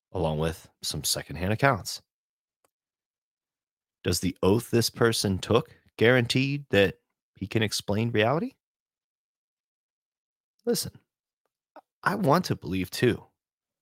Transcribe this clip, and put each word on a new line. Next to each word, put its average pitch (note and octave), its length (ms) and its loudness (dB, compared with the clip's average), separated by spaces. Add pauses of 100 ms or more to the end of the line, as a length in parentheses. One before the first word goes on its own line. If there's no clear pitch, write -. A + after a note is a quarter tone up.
(120)
along D#2+ 260 -2
with D#2+ 300 -6 (120)
some D2+ 220 -8
secondhand - 500 -4
accounts. A#2+ 500 0 (2000)
Does F#2 160 -2
the F2+ 240 -4
oath G#2 260 2
this A#2 200 2
person A2 480 0
took - 360 0 (240)
guarantee B2+ 720 2
that G2 280 4 (360)
he F#2+ 140 -10
can A2 160 0
explain G#2+ 480 -4
reality? C3+ 420 0 (2000)
Listen, - 280 -4 (1120)
I - 100 0
want F3 320 2
to - 80 -4
believe F#2 360 -4
too, - 340 0 (580)